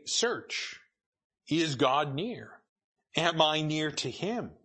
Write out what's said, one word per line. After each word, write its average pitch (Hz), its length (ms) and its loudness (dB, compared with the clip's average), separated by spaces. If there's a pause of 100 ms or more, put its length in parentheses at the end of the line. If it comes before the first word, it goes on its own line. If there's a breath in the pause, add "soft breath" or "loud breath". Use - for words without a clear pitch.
search. - 720 -4 (680)
Is 156 260 2
God 139 380 4
near? 185 380 -6 (640)
Am 165 240 2
I 156 200 4
near 156 280 0
to 143 200 -4
him? 175 420 -4 (140)